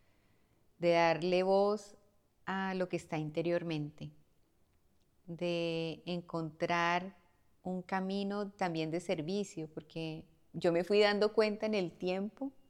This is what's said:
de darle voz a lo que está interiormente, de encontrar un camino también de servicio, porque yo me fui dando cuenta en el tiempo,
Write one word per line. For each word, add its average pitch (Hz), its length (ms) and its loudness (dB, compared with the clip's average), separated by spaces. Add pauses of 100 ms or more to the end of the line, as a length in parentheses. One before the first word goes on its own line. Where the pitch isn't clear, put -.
(800)
de 170 120 2
darle 170 520 4
voz 202 540 2 (500)
a 190 280 -2
lo 180 140 0
que 180 80 -4
está 160 220 -4
interiormente, 156 920 -2 (1160)
de 165 800 -2
encontrar 170 1120 -2 (460)
un 185 200 -6
camino 196 720 -4
también 160 380 -2
de 170 100 -2
servicio, 170 720 -4
porque 160 520 -10 (280)
yo 170 200 2
me 170 120 4
fui 202 160 4
dando 208 320 4
cuenta 214 340 2
en 214 80 0
el 180 180 0
tiempo, 196 600 -4 (180)